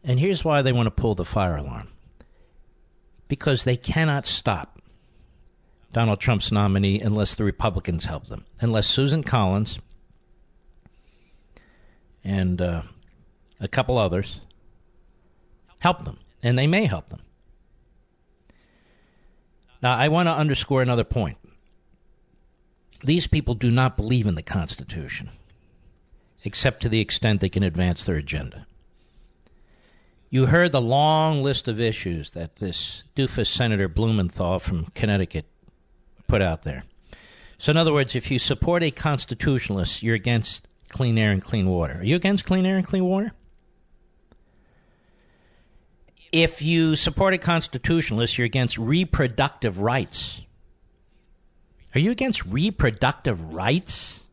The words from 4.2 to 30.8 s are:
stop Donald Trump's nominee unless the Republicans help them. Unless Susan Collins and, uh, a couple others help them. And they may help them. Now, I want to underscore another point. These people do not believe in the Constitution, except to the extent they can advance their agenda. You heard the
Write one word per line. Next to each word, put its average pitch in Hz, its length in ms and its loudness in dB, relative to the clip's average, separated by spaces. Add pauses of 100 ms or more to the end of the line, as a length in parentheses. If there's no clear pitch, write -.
stop - 560 -4 (1120)
Donald 110 260 2
Trump's 107 320 0
nominee 98 480 2
unless 107 340 0
the 107 100 -2
Republicans 92 600 -2
help - 220 -10
them. - 180 -14 (160)
Unless 110 260 2
Susan 139 360 0
Collins 104 560 0 (2500)
and, 92 380 0
uh, 85 220 -2 (800)
a 107 80 -6
couple 127 280 0
others 98 440 -2 (1400)
help - 260 0
them. - 140 -10 (240)
And 123 160 4
they 139 80 2
may 190 180 2
help 143 240 -2
them. - 140 -16 (2500)
Now, 123 140 2
I 135 120 4
want 170 180 4
to 165 80 2
underscore 143 480 2
another 120 220 2
point. 110 340 -2 (1600)
These 156 240 2
people 143 280 0
do 117 160 2
not 127 280 2
believe 110 280 2
in 90 80 2
the 78 80 -6
Constitution, - 840 -8 (1120)
except - 380 -2
to 120 80 -2
the 110 120 2
extent 104 420 0
they 92 80 0
can 98 120 0
advance 87 400 0
their 85 140 -2
agenda. 71 500 -8 (1600)
You 131 160 4
heard 170 260 4
the 135 80 2